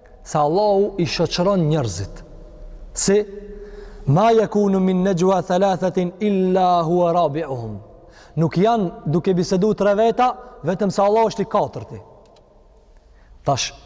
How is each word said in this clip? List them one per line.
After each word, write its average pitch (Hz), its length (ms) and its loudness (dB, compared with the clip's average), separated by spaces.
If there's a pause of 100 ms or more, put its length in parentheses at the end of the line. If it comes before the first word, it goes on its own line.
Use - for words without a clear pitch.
(240)
se - 140 -4
Allahu 196 600 2
i 170 80 0
shoqëron 175 600 0
njerëzit. 113 560 -4 (720)
Si? 202 320 2 (840)
"Ma 185 240 4
yakunu 208 480 2
min 185 240 2
najwa 185 380 2
thalathatin 180 800 0
illa 185 640 2
huwa 175 300 2
rabi'uhum." 139 800 -4 (440)
Nuk 156 220 0
janë 208 340 2 (200)
duke 180 220 0
bisedu 185 420 0
tre 202 200 2
veta, 233 400 2 (280)
vetëm 190 260 -2
se 202 120 -2
Allah 214 240 4
është 208 160 -4
i 190 40 -4
katërti. 135 540 -4 (1400)
Tash, - 300 -4 (120)